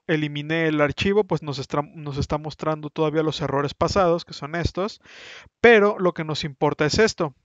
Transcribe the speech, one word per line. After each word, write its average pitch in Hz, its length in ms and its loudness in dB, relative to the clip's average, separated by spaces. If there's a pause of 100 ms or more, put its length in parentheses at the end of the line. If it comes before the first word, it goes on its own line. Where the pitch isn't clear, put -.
eliminé 151 600 -2
el 156 120 0
archivo, 196 460 2
pues 165 180 -4
nos 139 160 -8
estra-, 147 360 -4
nos 147 220 -10
está 151 200 -2
mostrando 151 520 -6
todavía 156 340 0
los 156 180 -2
errores 139 320 -2
pasados, 170 500 2
que - 80 -20
son 151 240 -10
estos. 175 460 -4 (580)
Pero 208 400 6
lo 180 140 2
que 165 100 -6
nos 156 220 -6
importa 147 400 0
es - 120 0
esto, 190 480 2